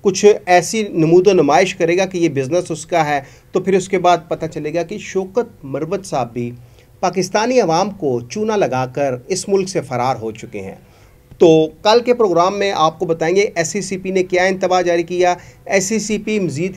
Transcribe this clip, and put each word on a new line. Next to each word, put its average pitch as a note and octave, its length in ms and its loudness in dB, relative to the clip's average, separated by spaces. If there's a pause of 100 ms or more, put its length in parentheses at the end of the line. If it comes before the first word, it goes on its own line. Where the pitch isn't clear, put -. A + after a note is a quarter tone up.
कुछ F#3+ 200 0
ऐसी G3 580 4 (120)
नमूदो F3 380 4
नुमाइश E3 400 4
करेगा F3 320 0
कि F#3 140 -6
ये E3 100 2
बिजनेस D3 420 -2
उसका E3 320 -2
है, D3 220 -2 (300)
तो F#3+ 60 0
फिर F#3+ 160 0
उसके F#3 220 -2
बाद E3+ 320 2
पता D#3+ 160 -6
चलेगा D#3 360 -6
कि G3 160 -10
शौकत F#3+ 520 -6 (160)
मरवत D#3 380 -8
साहब B2 300 -6
भी A#2+ 160 -6 (520)
पाकिस्तानी G3+ 560 0
अवाम F#3 340 0
को B2+ 300 -4
चूना G#3+ 340 -4
लगाकर C3 760 -2
इस F#3 180 -6
मुल्क F#3+ 200 0
से F3 120 -4
फ़रार B2+ 360 -2
हो A2 160 -8
चुके - 260 -14
हैं। F#2+ 200 -14 (600)
तो F3 80 8 (360)
कल A3 160 6
के B3 140 0
प्रोग्राम F#3+ 400 2
में G3 180 -2
आपको D#3+ 340 0
बताएंगे E3 360 0 (160)
एससीसीपी F#3 540 -6
ने F#3 120 0
क्या F3+ 220 0
इंतबाह F#3 360 0
जारी E3+ 220 0
किया, F3 320 0 (320)
एससीसीपी G#3+ 720 -2
मज़ीद F3 360 -4